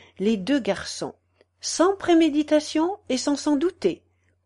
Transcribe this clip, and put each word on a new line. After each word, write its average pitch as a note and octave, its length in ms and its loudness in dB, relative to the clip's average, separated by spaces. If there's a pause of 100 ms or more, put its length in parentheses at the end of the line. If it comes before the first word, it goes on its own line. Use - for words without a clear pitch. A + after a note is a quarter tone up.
(200)
les G#3+ 160 2
deux A3 240 0
garçons, - 560 -6 (460)
sans F#4+ 340 0
préméditation D#4 1000 2 (100)
et B3+ 100 -2
sans C#4+ 200 -2
s'en D4 180 0
douter, C#4 480 -2 (420)